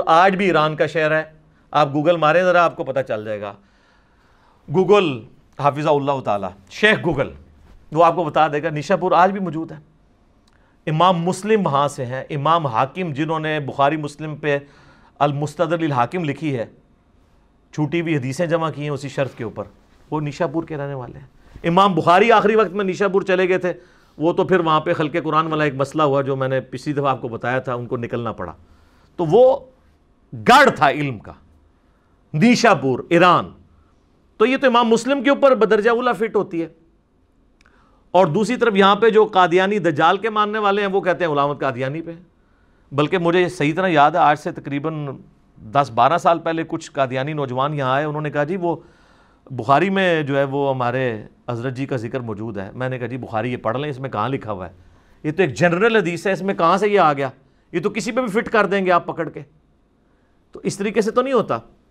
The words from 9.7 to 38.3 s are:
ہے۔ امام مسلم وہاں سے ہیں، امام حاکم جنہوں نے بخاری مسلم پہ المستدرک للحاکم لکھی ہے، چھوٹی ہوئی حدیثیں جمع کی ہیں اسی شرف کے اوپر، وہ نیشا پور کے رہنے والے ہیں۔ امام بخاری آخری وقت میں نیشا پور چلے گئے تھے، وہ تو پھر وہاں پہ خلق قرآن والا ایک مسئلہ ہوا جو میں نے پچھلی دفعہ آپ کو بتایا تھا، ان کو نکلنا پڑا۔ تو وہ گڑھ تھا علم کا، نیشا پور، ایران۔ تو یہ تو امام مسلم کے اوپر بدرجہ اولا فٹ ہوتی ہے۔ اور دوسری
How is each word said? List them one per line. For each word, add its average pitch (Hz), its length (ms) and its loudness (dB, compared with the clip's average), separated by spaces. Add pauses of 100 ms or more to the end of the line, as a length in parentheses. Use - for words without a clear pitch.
ہے۔ 151 40 -16 (1120)
امام 170 320 2
مسلم 185 480 0
وہاں 139 220 2
سے 135 180 -8
ہیں، 131 240 -8
امام 156 360 0
حاکم 139 460 -2
جنہوں 156 280 -4
نے 156 200 -4
بخاری 139 360 0
مسلم 151 400 -10
پہ 147 220 -2 (600)
المستدرک 147 640 -2
للحاکم 143 420 -2
لکھی 143 340 -4
ہے، 180 80 -6 (1080)
چھوٹی 151 280 -4
ہوئی 160 160 -2
حدیثیں 135 300 -4
جمع 160 240 -2
کی 143 120 -12
ہیں 147 80 -6
اسی 139 180 -8
شرف 131 280 -6
کے 120 80 -10
اوپر، 101 200 -10 (460)
وہ 151 100 -4
نیشا 147 260 -4
پور 160 160 -6
کے 156 140 -12
رہنے 139 180 -8
والے 131 240 -14
ہیں۔ 139 80 -20 (380)
امام 180 300 4
بخاری 180 380 4
آخری 214 240 4
وقت 208 140 2
میں 202 140 -4
نیشا 190 240 -2
پور 185 140 0
چلے 185 260 2
گئے 180 100 0
تھے، 175 140 -2 (460)
وہ 160 140 0
تو 175 120 0
پھر 175 160 2
وہاں 160 200 2
پہ 170 120 -2
خلق 165 320 -2
قرآن 156 220 0
والا 156 180 -2
ایک 139 100 -2
مسئلہ 139 280 -2
ہوا 139 200 2
جو 135 140 -4
میں 131 120 -4
نے 131 120 -2
پچھلی 131 340 -8
دفعہ 143 140 -2
آپ 123 140 -2
کو 127 60 -8
بتایا 120 300 -6
تھا، 127 160 -6
ان 120 120 -8
کو 127 100 -6
نکلنا 117 360 -6
پڑا۔ 87 200 -10 (640)
تو 175 80 -2
وہ 240 340 4 (720)
گڑھ 226 440 6
تھا 143 140 4
علم 135 280 -4
کا، - 140 -18 (1040)
نیشا 214 400 4
پور، 131 340 0
ایران۔ 170 420 4 (840)
تو 220 100 4
یہ 262 100 0
تو 269 100 0
امام 240 220 4
مسلم 233 340 2
کے 269 80 4
اوپر 277 240 4
بدرجہ 208 360 2
اولا 240 220 0
فٹ 208 240 -4
ہوتی 175 260 -2
ہے۔ 160 60 -8 (1400)
اور 180 160 6
دوسری 202 300 -2